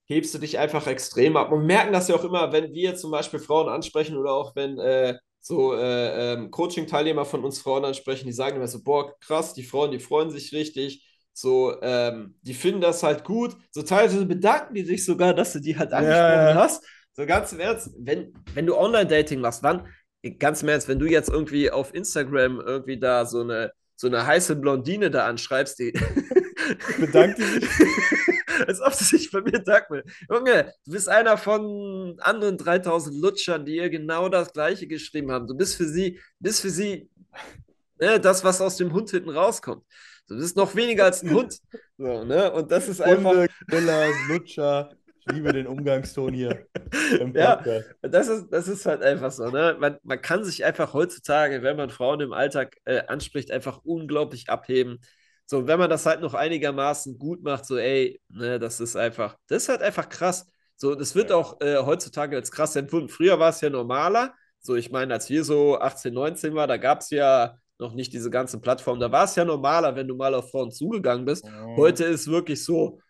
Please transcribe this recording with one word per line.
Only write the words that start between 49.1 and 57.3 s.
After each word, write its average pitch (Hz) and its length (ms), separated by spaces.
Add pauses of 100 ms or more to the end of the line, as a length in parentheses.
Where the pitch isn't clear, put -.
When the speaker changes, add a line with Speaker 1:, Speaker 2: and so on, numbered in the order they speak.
Speaker 1:
so, 120 180
ne? 156 300
Man, 143 240
man 131 180
kann 185 240
sich 165 180
einfach 156 300
heutzutage, 147 720
wenn 139 120
man 143 140
Frauen 139 320
im 127 120
Alltag, 139 520
äh, 123 220
anspricht, - 440
einfach 131 320
unglaublich 147 640
abheben. 123 500 (460)
So, 131 220
wenn 156 100
man 175 120
das 160 160
halt 156 160
noch 147 120
einigermaßen 143 840
gut 170 240